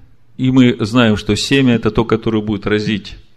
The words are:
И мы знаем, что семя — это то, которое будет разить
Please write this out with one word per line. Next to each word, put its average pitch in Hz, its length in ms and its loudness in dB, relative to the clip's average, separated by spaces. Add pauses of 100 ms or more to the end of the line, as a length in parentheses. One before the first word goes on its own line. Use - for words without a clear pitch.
(360)
И 131 160 -2
мы 127 300 4
знаем, 110 360 2
что 104 180 -2
семя — 131 400 2
это 110 140 -2
то, 107 160 0
которое 110 380 -2
будет 104 240 -6
разить 104 480 -4 (220)